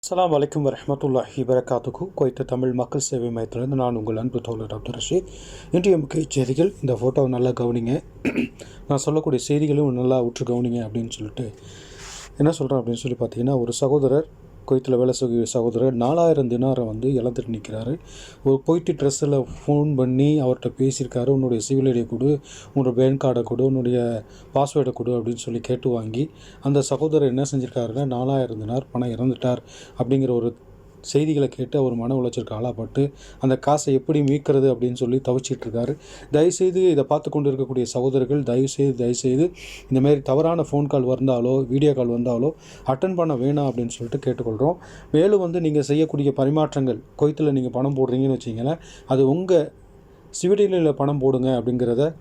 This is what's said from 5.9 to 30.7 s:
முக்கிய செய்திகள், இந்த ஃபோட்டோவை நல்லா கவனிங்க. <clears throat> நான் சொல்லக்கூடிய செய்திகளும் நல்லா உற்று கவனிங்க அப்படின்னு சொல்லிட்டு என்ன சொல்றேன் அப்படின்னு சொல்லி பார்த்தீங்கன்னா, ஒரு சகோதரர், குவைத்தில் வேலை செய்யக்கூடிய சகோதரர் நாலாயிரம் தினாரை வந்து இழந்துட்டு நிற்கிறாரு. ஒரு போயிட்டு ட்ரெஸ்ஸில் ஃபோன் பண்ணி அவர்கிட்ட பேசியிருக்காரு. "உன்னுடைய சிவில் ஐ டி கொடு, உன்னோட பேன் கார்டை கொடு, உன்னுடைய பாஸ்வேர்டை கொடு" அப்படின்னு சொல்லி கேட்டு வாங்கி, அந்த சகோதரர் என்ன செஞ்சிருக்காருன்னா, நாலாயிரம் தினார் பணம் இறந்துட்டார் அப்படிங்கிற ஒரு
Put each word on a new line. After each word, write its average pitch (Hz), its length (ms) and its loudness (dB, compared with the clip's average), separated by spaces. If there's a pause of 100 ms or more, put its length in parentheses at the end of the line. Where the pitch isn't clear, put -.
முக்கிய 151 300 -2
செய்திகள், 135 520 0
இந்த 127 120 0
ஃபோட்டோவை 127 360 2
நல்லா 127 220 0
கவனிங்க. 120 520 -2 (200)
<clears throat> - 680 -6
நான் 143 100 0
சொல்லக்கூடிய 151 440 0
செய்திகளும் 147 520 2
நல்லா 127 280 2
உற்று 120 220 -4
கவனிங்க 123 320 -2
அப்படின்னு 113 340 -6
சொல்லிட்டு 107 400 -10 (880)
என்ன 147 140 4
சொல்றேன் 135 280 0
அப்படின்னு 117 120 -4
சொல்லி 123 280 -4
பார்த்தீங்கன்னா, 123 400 0
ஒரு 117 120 -2
சகோதரர், 139 540 2 (380)
குவைத்தில் 131 320 2
வேலை 127 160 4
செய்யக்கூடிய 117 400 0
சகோதரர் 120 420 0
நாலாயிரம் 143 540 2
தினாரை 123 380 0
வந்து 110 220 -4
இழந்துட்டு 120 420 -2
நிற்கிறாரு. 113 480 -6 (460)
ஒரு 135 200 4
போயிட்டு 165 280 0
ட்ரெஸ்ஸில் 139 540 0 (200)
ஃபோன் 147 300 2
பண்ணி 135 460 2
அவர்கிட்ட 127 360 0
பேசியிருக்காரு. 131 480 -2
"உன்னுடைய 127 360 2
சிவில் 135 240 0
ஐ 131 60 4
டி 120 120 2
கொடு, 131 340 0 (360)
உன்னோட 131 140 2
பேன் 131 360 2
கார்டை 123 180 2
கொடு, 120 220 0
உன்னுடைய 123 580 0 (320)
பாஸ்வேர்டை 139 380 0
கொடு" 120 260 -2
அப்படின்னு 117 280 -4
சொல்லி 117 140 -4
கேட்டு 127 280 -2
வாங்கி, 117 420 -2 (300)
அந்த 143 200 2
சகோதரர் 147 480 2
என்ன 127 220 0
செஞ்சிருக்காருன்னா, 123 560 -2
நாலாயிரம் 127 560 -2
தினார் 120 300 -4
பணம் 123 180 -2
இறந்துட்டார் 123 480 0 (400)
அப்படிங்கிற 127 320 2
ஒரு 117 240 0 (480)